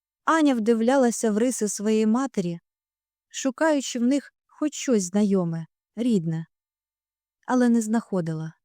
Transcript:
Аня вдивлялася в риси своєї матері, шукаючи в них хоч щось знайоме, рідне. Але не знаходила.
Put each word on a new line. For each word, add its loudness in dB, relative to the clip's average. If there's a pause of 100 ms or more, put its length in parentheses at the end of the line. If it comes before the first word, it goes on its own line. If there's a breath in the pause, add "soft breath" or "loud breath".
(260)
Аня 2
вдивлялася 2
в 0
риси 0
своєї 0
матері, -2 (680)
шукаючи -2
в -2
них 0 (120)
хоч -6
щось 0
знайоме, 0 (300)
рідне. -2 (1000)
Але 2
не 2
знаходила. -4 (120)